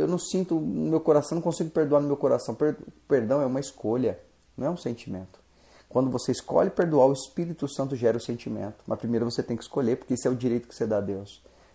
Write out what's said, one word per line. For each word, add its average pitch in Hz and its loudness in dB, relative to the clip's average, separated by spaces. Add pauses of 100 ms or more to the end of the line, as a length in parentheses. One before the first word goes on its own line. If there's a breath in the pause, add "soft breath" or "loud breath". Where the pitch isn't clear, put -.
eu 151 2
não 175 0
sinto 180 -2
no 156 -2
meu 160 2
coração, 160 2
não 170 -2
consigo 165 -2
perdoar 147 4
no 143 -2
meu 143 0
coração." 127 0
Per-, 147 0 (320)
perdão 135 2
é 139 0
uma 131 -2
escolha, 113 -2 (380)
não 127 -4
é - 0
um 175 -2
sentimento. 107 -10 (480 soft breath)
Quando 131 2
você 123 -2
escolhe 170 2
perdoar, 156 4
o 135 4
Espírito 170 -6
Santo 139 -4
gera 113 2
o - -2
sentimento. 107 -8
Mas 110 -4
primeiro 117 0
você 117 -2
tem 120 -4
que - -10
escolher, 127 0
porque - -4
esse - -4
é - 2
o 127 0
direito 120 -2
que - -20
você 127 -2
dá 107 0
a 101 0
Deus, 98 -8 (340 soft breath)